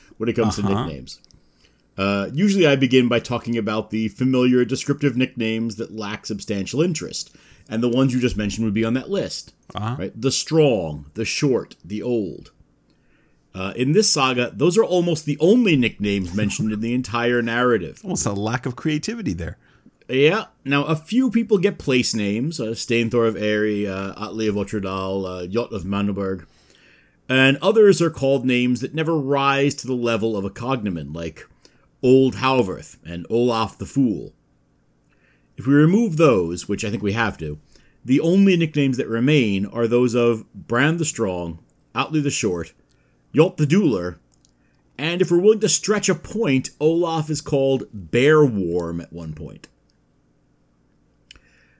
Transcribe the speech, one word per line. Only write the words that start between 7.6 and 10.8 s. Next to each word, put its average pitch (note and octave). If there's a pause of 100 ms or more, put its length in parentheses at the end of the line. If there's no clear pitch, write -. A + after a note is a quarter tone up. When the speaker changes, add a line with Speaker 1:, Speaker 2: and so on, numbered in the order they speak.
Speaker 1:
and A2
the B2
ones B2+
you B2+
just A#2+
mentioned G#2
would G#2+
be A2
on A2+
that B2+
list. F3 (200)
Speaker 2:
Uh-huh. A2
Speaker 1:
Right? G2
The C3
strong, F#2+